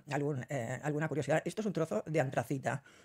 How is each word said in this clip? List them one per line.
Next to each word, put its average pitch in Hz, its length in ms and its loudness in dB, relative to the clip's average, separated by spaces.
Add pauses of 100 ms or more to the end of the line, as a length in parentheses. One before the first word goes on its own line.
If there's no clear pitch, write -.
algún, 143 400 0
eh, 127 320 -2
alguna 151 260 0
curiosidad, 147 380 2
esto - 160 -4
es 214 60 -2
un 185 60 0
trozo 208 340 0
de 160 140 2
antracita. 131 600 0 (240)